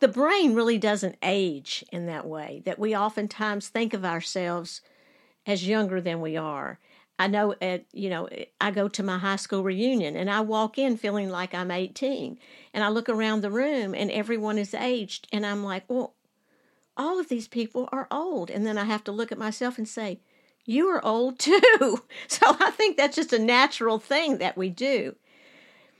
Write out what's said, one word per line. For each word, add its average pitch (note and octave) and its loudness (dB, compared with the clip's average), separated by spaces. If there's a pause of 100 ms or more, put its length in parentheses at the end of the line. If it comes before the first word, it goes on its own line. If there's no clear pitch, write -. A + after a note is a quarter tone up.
the C4 6
brain D4 4
really A#3 4
doesn't G3+ 0
age F#3 -2
in F3 -6
that D#3+ -8
way, D#3 -10
that F#3 -4
we G#3+ 0
oftentimes G#3 -2
think A3+ -2
of F#3+ -6
ourselves F3 -4 (640)
as F#3 -2
younger G3 0
than E3 -4
we D#3+ -4
are. D3+ -6 (400)
I F#3+ 2
know, G#3 2
at, F3+ -2
you G3 -6
know, E3+ -4 (320)
I G#3 2
go G3+ 0
to G3+ -4
my F#3 -2
high G3 0
school F#3+ -4
reunion F#3+ 0
and F#3+ -2
I G#3+ 2
walk A3 0
in C4 2
feeling G3+ -2
like F3+ -6
I'm F3+ -4
eighteen, F#3 -4 (340)
and G#3+ 0
I G3+ 2
look A3+ 0
around A3 0
the G3+ -4
room A#3+ -2
and G#3 -2
everyone G#3+ -2
is G3+ -4
aged, A#3+ -4
and G#3 -2
I'm G3+ -4
like, F#3+ -6
"Well, B3 -4 (840)
all E4 -2
of E4 -4
these A#3 -4
people A#3 -4
are C4 -4
old." D4 -4
And G#3 -2
then G#3+ -2
I G3+ -2
have G#3+ -2
to G#3 -6
look A3+ -4
at G#3 -8
myself A3 -6
and G#3+ -8
say, G#3 -8 (440)
"You D4 2
are E4+ 0
old A#3+ 0
too." D#4+ 6
<laughs> - -16
So - 6
I F#4+ 6
think G#4+ 2
that's C#4+ 4
just D#4 0
a A#3 4
natural A#3 4
thing C#4 0
that - -2
we F#3+ -2
do. F#3 -2 (840)